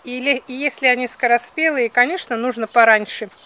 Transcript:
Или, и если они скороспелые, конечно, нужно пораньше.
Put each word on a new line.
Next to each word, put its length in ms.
Или, 420
и 80
если 320
они 220
скороспелые, 840
конечно, 480
нужно 300
пораньше. 640